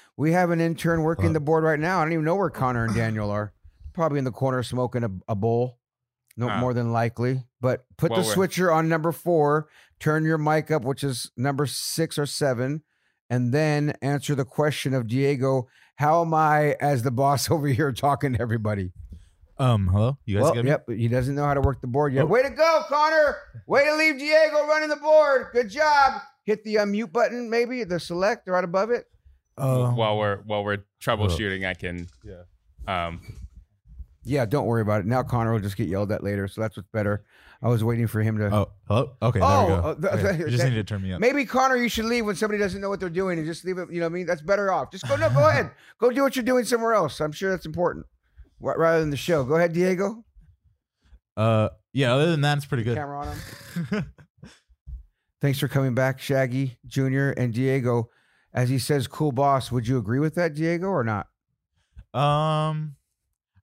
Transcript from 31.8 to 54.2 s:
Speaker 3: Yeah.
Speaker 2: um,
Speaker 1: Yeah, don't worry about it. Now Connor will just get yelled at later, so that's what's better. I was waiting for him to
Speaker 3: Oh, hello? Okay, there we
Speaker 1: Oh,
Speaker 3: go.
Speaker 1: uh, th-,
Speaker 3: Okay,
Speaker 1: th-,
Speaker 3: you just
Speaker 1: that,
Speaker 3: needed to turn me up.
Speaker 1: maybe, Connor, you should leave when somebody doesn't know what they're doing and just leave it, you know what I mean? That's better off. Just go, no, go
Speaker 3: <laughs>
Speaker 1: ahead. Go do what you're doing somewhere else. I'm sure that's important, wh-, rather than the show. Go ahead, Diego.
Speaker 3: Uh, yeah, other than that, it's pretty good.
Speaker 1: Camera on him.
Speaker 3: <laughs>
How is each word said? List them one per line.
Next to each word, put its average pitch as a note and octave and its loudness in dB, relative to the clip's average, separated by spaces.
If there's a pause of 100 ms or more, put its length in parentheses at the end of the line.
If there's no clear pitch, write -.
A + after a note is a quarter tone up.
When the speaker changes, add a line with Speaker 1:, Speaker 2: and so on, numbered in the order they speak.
Speaker 3:
Yeah. F2+ -18 (640)
Speaker 2:
um, E2+ -10 (1080)
Speaker 1:
Yeah, B2 0
don't A#2+ -2
worry A#2 0
about G#2+ 0
it. E2+ -8
Now B2+ 0
Connor A2+ -2
will A2+ 0
just G2 -6
get A2 -4
yelled F#2+ -2
at G2+ -4
later, G2+ -4
so - -10
that's A2 -6
what's G2 -16
better. G#2 -2 (380)
I A#2 0
was A2+ 2
waiting A#2 0
for G#2+ 0
him A2 0
to G#2 0
Speaker 3:
Oh, G#2 0 (160)
hello? A#2+ 0
Okay, A2+ 2
there E3 4
we C#4+ 4
Speaker 1:
Oh, B3+ 4
Speaker 3:
go. - 4
Speaker 1:
uh, C#3+ 0
th-, E3 -2
Speaker 3:
Okay, - 0
Speaker 1:
th-, G3 2
Speaker 3:
you D#3+ -4
just B2+ 2
Speaker 1:
that, C3+ 2
Speaker 3:
needed G#2+ -2
to G#2+ -8
turn G2 -4
me F#2+ -4
up. F#2 -6
Speaker 1:
maybe, C4+ 2
Connor, C4 2
you A#3+ 0
should A3 -4
leave A#3+ 0
when G#3 -2
somebody G#3 -2
doesn't G3 -2
know G3 -6
what G3 -4
they're F#3 -4
doing F3+ -2
and D#3 -4
just E3 -10
leave F3+ -6
it, F3 -10
you E3+ -6
know E3 0
what E3 -4
I - -6
mean? F3+ -6
That's E3 -2
better G3 0
off. D3+ -2
Just F#3 -12
go, - 0
no, D4+ 2
go C#4+ 6
Speaker 3:
<laughs> - -
Speaker 1:
ahead. C#4+ 0 (300)
Go A#3+ 4
do C4 2
what C4+ 0
you're B3 -2
doing B3 2
somewhere A3+ 0
else. E3 0
I'm D3+ -2
sure F#3+ -4
that's F3+ -4
important, D#3+ -4 (540)
wh-, - -4
rather E3 4
than D3+ -2
the C#3 -4
show. D#3 0
Go C#3+ 0
ahead, E3+ 2
Diego. F#3+ -2 (1120)
Speaker 3:
Uh, A2 2 (240)
yeah, B2 2
other D#3 4
than D#3 0
that, D3 2
it's C#3+ -6
pretty B2 -2
good. A#2 -2
Speaker 1:
Camera C#3+ -8
on D3 -8 (540)
him. G3+ -6
Speaker 3:
<laughs> - -20